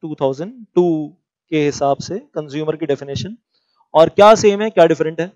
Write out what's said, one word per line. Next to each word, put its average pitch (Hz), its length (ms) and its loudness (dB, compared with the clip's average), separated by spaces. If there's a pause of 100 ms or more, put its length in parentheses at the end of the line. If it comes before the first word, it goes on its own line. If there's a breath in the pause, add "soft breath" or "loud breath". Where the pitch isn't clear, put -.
two 156 120 -8
thousand 165 600 -6
टू 160 420 0 (340)
के 151 140 0
हिसाब 139 320 0
से 180 220 -10
consumer 156 580 -8
की 156 100 -10
डेफिनेशन 139 500 -8 (580)
और 160 140 6
क्या 208 260 6
same 208 280 0
है, 220 80 -4
क्या 170 160 4
different 160 340 -2
है। 175 160 -6